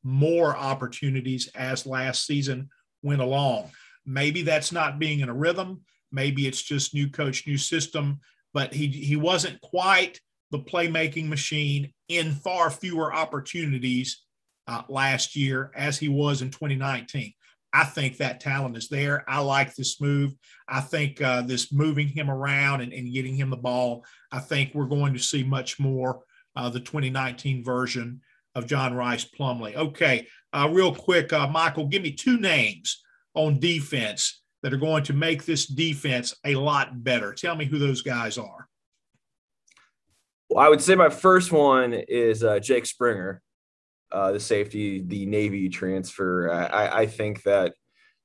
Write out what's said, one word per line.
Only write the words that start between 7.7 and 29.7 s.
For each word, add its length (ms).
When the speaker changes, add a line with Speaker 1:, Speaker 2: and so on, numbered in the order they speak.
Speaker 1:
but 220
he, 140
he 280
wasn't 460
quite 580
the 100
playmaking 680
machine 680
in 240
far 400
fewer 420
opportunities, 1120
uh, 220
last 460
year 400
as 220
he 120
was 320
in 100
twenty 240
nineteen. 580
I 120
think 340
that 220
talent 380
is 120
there. 380
I 140
like 340
this 260
move. 320
I 140
think, 400
uh, 220
this 280
moving 360
him 220
around 520
and, 100
and 220
getting 220
him 160
the 60
ball, 480
I 80
think 340
we're 120
going 280
to 60
see 240
much 360
more, 420
uh, 140
the 100
twenty 320
nineteen 520
version 580
of 100
John 300
Rice 300
Plumlee. 500